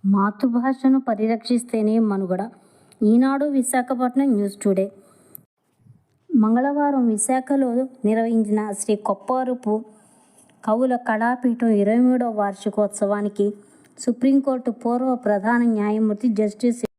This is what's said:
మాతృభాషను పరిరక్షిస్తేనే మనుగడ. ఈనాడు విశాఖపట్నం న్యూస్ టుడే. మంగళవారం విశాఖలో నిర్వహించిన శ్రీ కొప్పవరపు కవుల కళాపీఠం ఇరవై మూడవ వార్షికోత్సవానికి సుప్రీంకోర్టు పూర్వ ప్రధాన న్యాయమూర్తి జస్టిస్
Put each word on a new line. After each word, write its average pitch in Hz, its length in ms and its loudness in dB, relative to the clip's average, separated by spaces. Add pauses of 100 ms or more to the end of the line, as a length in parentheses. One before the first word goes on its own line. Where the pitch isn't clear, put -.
(140)
మాతృభాషను 247 840 0
పరిరక్షిస్తేనే 220 1000 -2
మనుగడ. 196 420 -2 (600)
ఈనాడు 262 440 4
విశాఖపట్నం 254 880 0
న్యూస్ 202 280 -2
టుడే. 196 240 0 (1400)
మంగళవారం 269 800 2
విశాఖలో 262 640 0 (360)
నిర్వహించిన 220 560 0 (100)
శ్రీ 202 240 -2
కొప్పవరపు 247 760 -4 (920)
కవుల 247 320 0
కళాపీఠం 240 720 -2
ఇరవై 214 320 2
మూడవ 247 320 2
వార్షికోత్సవానికి 202 1160 -2 (520)
సుప్రీంకోర్టు 254 720 0
పూర్వ 240 440 -2
ప్రధాన 220 480 0
న్యాయమూర్తి 214 680 0
జస్టిస్ 214 520 0 (180)